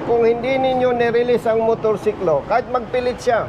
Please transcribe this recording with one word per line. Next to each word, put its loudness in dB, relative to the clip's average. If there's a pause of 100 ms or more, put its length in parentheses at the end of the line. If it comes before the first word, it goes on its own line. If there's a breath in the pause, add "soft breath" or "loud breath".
Kung 2
hindi 0
ninyo 2
nirelease 0
ang 2
motorsiklo, 0
kahit 0
magpilit -4
siya 0